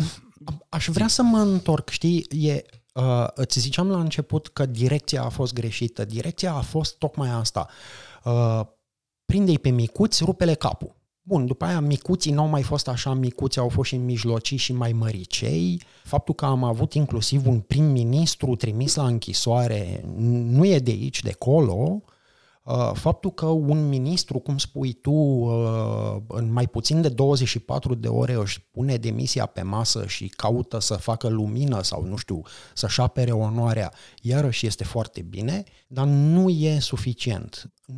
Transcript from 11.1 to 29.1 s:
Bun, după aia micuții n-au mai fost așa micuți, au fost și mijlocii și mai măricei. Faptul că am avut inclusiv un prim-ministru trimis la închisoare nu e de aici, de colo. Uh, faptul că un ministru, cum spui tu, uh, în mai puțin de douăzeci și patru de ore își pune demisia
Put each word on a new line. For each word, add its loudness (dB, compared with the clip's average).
Bun, 0
după -4
aia 0
micuții 0
n-au 2
mai 2
fost -2
așa -2
micuți, -2
au 0
fost 0
și -2
mijlocii -2
și -2
mai 0
măricei. -2
Faptul -2
că -4
am 2
avut 0
inclusiv 0
un 4
prim-ministru 2
trimis 0
la 0
închisoare 0
nu 4
e 6
de 2
aici, -4
de -2
colo. 2
Uh, 0
faptul 0
că -4
un 2
ministru, -2
cum -2
spui -4
tu, -4
uh, 2
în -2
mai 2
puțin 0
de 2
douăzeci 2
și -4
patru -2
de -4
ore 0
își -4
pune -2
demisia -2